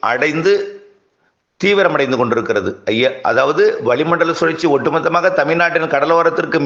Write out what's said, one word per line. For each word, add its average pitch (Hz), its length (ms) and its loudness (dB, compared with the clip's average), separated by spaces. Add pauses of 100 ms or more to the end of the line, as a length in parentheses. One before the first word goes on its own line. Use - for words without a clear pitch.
(140)
அடைந்து 156 400 0 (1080)
தீவிரமடைந்து 160 580 0
கொண்டிருக்கிறது. 110 500 -2 (220)
ஐயா, 120 180 2 (200)
அதாவது 139 340 2 (240)
வளிமண்டல 160 520 0
சுழற்சி 165 360 0
ஒட்டுமொத்தமாக 160 540 0 (100)
தமிழ்நாட்டின் 165 520 0
கடலோரத்திற்கு 160 760 2